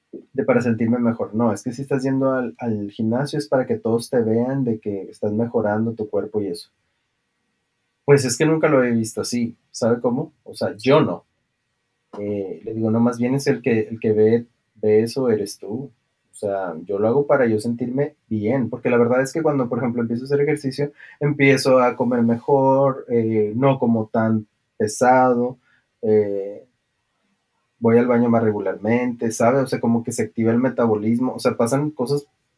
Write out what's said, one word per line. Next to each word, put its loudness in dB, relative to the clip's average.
de -4
para 2
sentirme 0
mejor. -2
No, 2
es -6
que -8
si -10
estás -2
yendo 0
al, -4
al -6
gimnasio -2
es -8
para 0
que -2
todos -2
te 0
vean -2
de -4
que -8
estás -6
mejorando -2
tu -8
cuerpo -4
y -4
eso". -10
Pues 6
es -2
que 2
nunca 2
lo 4
he 2
visto -2
así, -4
¿sabe 0
cómo? -2
O -20
sea, -6
yo 4
no. -2
Eh, -6
le -10
digo, -2
"No, 0
más 0
bien 0
es -2
el -2
que, 2
el -8
que 0
ve, 4
ve 4
eso -2
eres -4
tú. -10
O -20
sea, -6
yo -6
lo 0
hago 0
para 2
yo 0
sentirme -4
bien", -2
porque -4
la 4
verdad 4
es -4
que -4
cuando, 0
por -4
ejemplo, -2
empiezo -4
a -12
hacer 0
ejercicio, -2
empiezo 4
a 2
comer 0
mejor, 2
eh, 0
no 2
como 2
tan 0
pesado, 2
eh, 0
voy 4
al 4
baño 2
más 2
regularmente, -2
¿sabe? 2
O -2
sea, -4
como 0
que -8
se -4
activa -2
el 2
metabolismo, 0
o -10
sea, -2
pasan 0
cosas -4